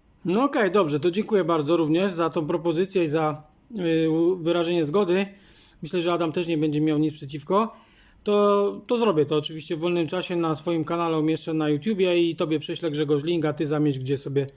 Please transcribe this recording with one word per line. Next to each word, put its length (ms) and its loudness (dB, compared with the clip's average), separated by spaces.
No 200 2
okej, 260 0
dobrze, 300 2
to 100 2
dziękuję 340 0
bardzo 320 2
również 360 2
za 180 -2
tą 160 -2
propozycję 580 0
i 40 0
za, 340 -2
y, 300 2
u-, 260 2
wyrażenie 480 0
zgody. 420 2
Myślę, 180 -4
że 120 0
Adam 200 0
też 160 -2
nie 100 0
będzie 220 0
miał 180 2
nic 160 0
przeciwko. 600 -2
To, 460 2
to 100 0
zrobię 300 2
to 100 -2
oczywiście 400 -4
w 20 -10
wolnym 280 0
czasie 300 -4
na 180 0
swoim 300 -2
kanale, 340 -2
umieszczę 360 -2
na 140 0
YouTubie 500 0
i 180 0
tobie 220 0
prześlę, 320 -4
Grzegorz, 340 0
link, 200 0
a 80 0
ty 140 -4
zamieć, 320 0
gdzie 180 -2
sobie, 300 -2